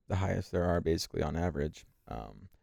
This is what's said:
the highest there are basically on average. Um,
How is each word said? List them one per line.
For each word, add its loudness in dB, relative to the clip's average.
the 0
highest 0
there 2
are 4
basically 0
on -2
average. -2
Um, -12